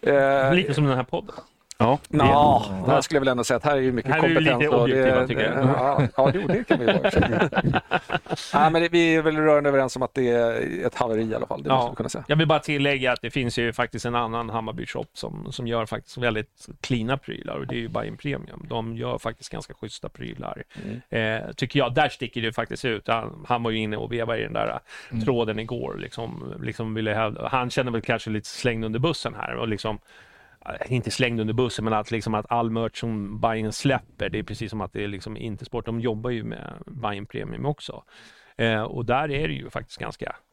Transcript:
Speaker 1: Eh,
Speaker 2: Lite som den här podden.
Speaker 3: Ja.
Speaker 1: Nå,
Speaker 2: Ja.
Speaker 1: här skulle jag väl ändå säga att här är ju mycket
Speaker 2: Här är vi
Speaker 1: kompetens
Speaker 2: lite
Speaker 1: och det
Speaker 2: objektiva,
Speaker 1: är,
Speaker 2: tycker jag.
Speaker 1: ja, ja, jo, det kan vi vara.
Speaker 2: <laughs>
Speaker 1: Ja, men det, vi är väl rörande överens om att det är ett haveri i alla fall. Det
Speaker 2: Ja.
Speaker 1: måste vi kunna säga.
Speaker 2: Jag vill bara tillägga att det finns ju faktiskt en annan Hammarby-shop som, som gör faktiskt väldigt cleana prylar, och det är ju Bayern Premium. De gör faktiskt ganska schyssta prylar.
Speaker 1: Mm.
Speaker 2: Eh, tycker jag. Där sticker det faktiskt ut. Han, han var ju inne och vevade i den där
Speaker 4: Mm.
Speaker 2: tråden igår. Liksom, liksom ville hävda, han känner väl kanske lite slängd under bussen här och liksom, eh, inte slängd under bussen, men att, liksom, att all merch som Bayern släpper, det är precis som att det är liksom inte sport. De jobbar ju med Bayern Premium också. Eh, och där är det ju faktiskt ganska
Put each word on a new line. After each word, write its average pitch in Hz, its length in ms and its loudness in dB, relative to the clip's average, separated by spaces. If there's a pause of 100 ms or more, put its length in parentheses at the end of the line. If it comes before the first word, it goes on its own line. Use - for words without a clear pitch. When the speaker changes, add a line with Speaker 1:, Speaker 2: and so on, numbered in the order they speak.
Speaker 1:
Eh, 139 520 4
Speaker 2:
Lite 175 200 2
som 147 120 4
den 135 120 4
här 127 60 0
podden. - 320 -6 (420)
Speaker 3:
Ja. 127 300 4
Speaker 1:
Nå, 151 160 4
Speaker 2:
Ja. 131 640 6
Speaker 1:
här 139 140 6
skulle 160 140 -2
jag 143 60 6
väl 135 60 4
ändå 123 160 2
säga 120 140 2
att 110 60 -2
här 147 140 4
är 135 40 2
ju 131 100 4
mycket 123 200 0
Speaker 2:
Här 156 120 4
är 170 40 4
vi 165 80 4
Speaker 1:
kompetens 151 260 4
Speaker 2:
lite 147 140 4
Speaker 1:
och 120 120 6
det 131 60 4
Speaker 2:
objektiva, 131 280 6
Speaker 1:
är, 127 60 2
Speaker 2:
tycker 117 160 0
jag. 123 220 2
Speaker 1:
ja, 135 420 4 (100)
ja, 135 180 6
jo, 185 120 0
det 208 160 2
kan - 160 2
vi - 60 0
vara. 202 300 2
Speaker 2:
<laughs> 180 680 2 (720)
Speaker 1:
Ja, 151 160 6
men 165 120 2
det, 170 80 2
vi 170 260 6
är 160 60 4
väl 156 160 2
rörande 151 320 6
överens 135 260 2
om 131 80 -2
att 120 100 -4
det 127 160 2
är 120 580 2
ett - 80 -4
haveri 113 280 2
i 110 120 -2
alla 120 120 -2
fall. 113 160 -6
Det 147 60 -4
Speaker 2:
Ja. 135 60 6
Speaker 1:
måste 123 160 2
vi - 40 -12
kunna 117 140 -4
säga. - 180 -8
Speaker 2:
Jag 151 80 2
vill 160 120 4
bara 151 120 4
tillägga 139 520 0
att 117 100 -2
det 117 100 -6
finns 123 260 -2
ju 117 160 0
faktiskt 120 320 -4
en 120 100 -2
annan 117 360 -2
Hammarby-shop 113 640 -6
som, - 380 -10
som 123 160 -8
gör 117 180 -2
faktiskt - 320 -10
väldigt 113 500 -4 (140)
cleana 123 360 -2
prylar, - 380 -10
och 135 120 -6
det 123 80 -6
är 120 40 -4
ju 117 80 -8
Bayern 110 300 -6
Premium. - 520 -10
De 113 280 -6
gör 120 200 -6
faktiskt - 320 -8
ganska - 240 -12
schyssta - 360 -12
prylar. - 540 -10 (460)
Speaker 1:
Mm. 110 340 -2
Speaker 2:
Eh, 110 80 -10
tycker - 280 -2
jag. 123 140 2
Där 147 160 4
sticker - 320 -8
det 110 120 -2
faktiskt 117 320 -6
ut. 110 220 -2
Han, 113 400 -4
han 120 160 0
var 113 80 0
ju 110 60 0
inne 107 200 -2
och 113 160 -6
vevade 113 260 -2
i 110 40 -2
den 110 100 -6
där 113 260 -2 (320)
Speaker 4:
Mm. 113 140 -4
Speaker 2:
tråden 113 340 0
igår. 117 420 -6
Liksom, 113 600 -10
liksom 113 320 -6
ville 110 200 -2
hävda, 107 340 -2
han 123 220 0
känner 127 220 0
väl 113 100 -2
kanske 113 280 -2
lite 107 200 -4
slängd 113 360 -2
under 110 140 -4
bussen 127 360 -2
här 120 200 -6
och 120 120 -2
liksom, 107 320 -2 (680)
eh, - 280 -6
inte 117 180 0
slängd 120 300 0
under 110 120 -2
bussen, 117 320 0
men 110 80 0
att, 107 180 -2
liksom, 113 220 -2
att 107 160 -2
all 117 200 0
merch 113 300 -2
som 107 420 -6
Bayern 110 300 0
släpper, 110 580 -2
det 95 100 -4
är 107 40 -6
precis 104 260 -8
som 110 120 -6
att 90 120 -8
det 104 100 -4
är 101 40 -4
liksom 101 300 -10
inte 113 280 -8
sport. 117 200 -6
De 117 140 -4
jobbar 113 300 -2
ju 113 140 -4
med 110 300 -10 (120)
Bayern 107 400 -6
Premium 113 400 -8
också. - 380 -6 (520)
Eh, 113 260 2
och 120 240 -4
där 135 260 2
är 143 160 -2
det 156 60 -2
ju - 160 -8
faktiskt - 300 -10
ganska - 360 -8 (180)